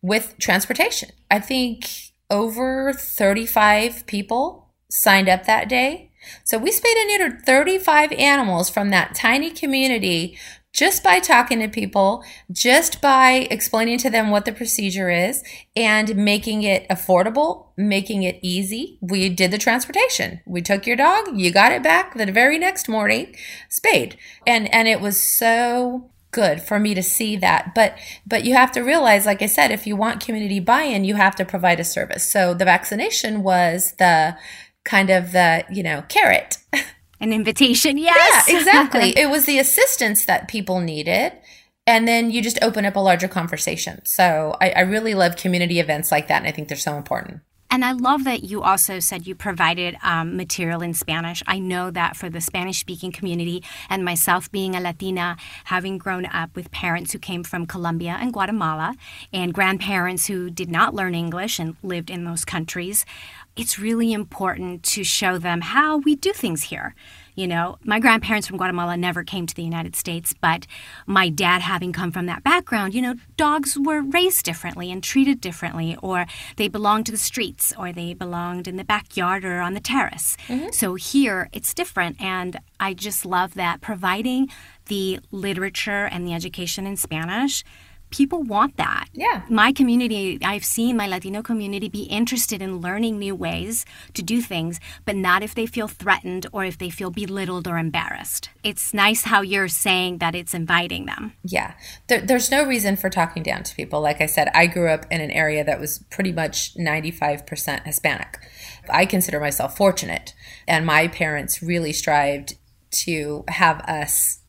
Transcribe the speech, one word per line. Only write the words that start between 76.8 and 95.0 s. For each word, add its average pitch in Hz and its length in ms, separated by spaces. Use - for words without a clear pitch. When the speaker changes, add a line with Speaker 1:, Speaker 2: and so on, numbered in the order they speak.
Speaker 2:
to 214 60
the 214 60
streets, - 580
or 180 160
they 175 220
belonged 175 540
in 185 80
the 190 80
backyard 190 600
or 180 160
on 180 140
the 208 60
terrace. - 560
Speaker 1:
Mm-hmm. 285 220
Speaker 2:
So 190 240
here, 202 580
it's - 220
different, 185 460
and 185 380
I 196 160
just 196 320
love 180 280
that 175 260
providing 220 680
the 190 320
literature 196 720
and 175 200
the 170 80
education 180 520
in 196 100
Spanish, 185 680
people 294 320
want 226 340
that. - 360
Speaker 1:
Yeah. 359 360
Speaker 2:
My 226 240
community, 233 720
I've 202 220
seen 233 320
my 208 100
Latino 190 360
community 208 460
be 208 140
interested 233 580
in 190 200
learning 208 400
new 196 160
ways 180 500
to - 100
do 226 160
things, 170 400